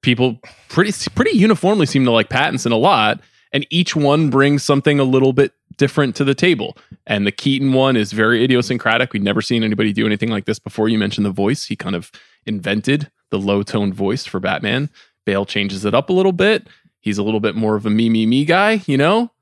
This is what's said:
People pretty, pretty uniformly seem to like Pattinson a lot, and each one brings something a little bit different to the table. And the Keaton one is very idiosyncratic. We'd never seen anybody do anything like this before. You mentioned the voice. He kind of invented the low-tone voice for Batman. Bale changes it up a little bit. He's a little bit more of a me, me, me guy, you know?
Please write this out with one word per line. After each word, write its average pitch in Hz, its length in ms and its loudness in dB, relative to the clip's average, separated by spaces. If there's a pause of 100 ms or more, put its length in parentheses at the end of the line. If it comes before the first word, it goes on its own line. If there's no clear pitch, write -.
People 123 380 0 (300)
pretty, 202 220 0 (220)
pretty 359 240 0
uniformly 196 480 2
seem 135 200 2
to 123 60 2
like 113 180 2
Pattinson 127 420 -2
a 117 40 2
lot, 117 440 2 (340)
and 139 160 -4
each 170 260 0
one 147 360 2
brings 139 320 2
something 143 360 2
a 139 40 2
little 131 300 2
bit 135 200 2 (240)
different 139 380 0
to - 80 -2
the 135 120 0
table. 175 420 -2 (300)
And 104 200 0
the 101 40 0
Keaton 135 420 0
one 131 240 2
is 104 160 0
very 110 300 2
idiosyncratic. 123 680 0
We'd 101 100 -4
never 101 180 0
seen 117 220 -2
anybody 107 300 0
do 110 120 0
anything 107 240 -2
like 104 160 -4
this 110 140 -4
before. - 300 -4
You 113 80 0
mentioned 104 280 -2
the 101 60 -4
voice. 101 340 -2
He - 100 -8
kind 92 200 -8
of 85 160 -10 (340)
invented 107 680 -4 (180)
the 104 100 -4
low-tone 101 540 -2
voice 98 320 -4
for - 140 -8
Batman. 107 500 -4 (360)
Bale 98 200 -2
changes 98 400 -4
it 104 80 -2
up 135 160 0
a 185 40 0
little 190 180 2
bit. 190 360 0 (340)
He's 101 160 -4
a 101 60 -2
little 110 160 0
bit 104 160 -2
more 110 200 0
of 104 100 -4
a 110 40 -4
me, 113 200 2
me, 113 160 2
me 127 200 2
guy, 196 400 4
you 135 120 0
know? 208 340 2 (100)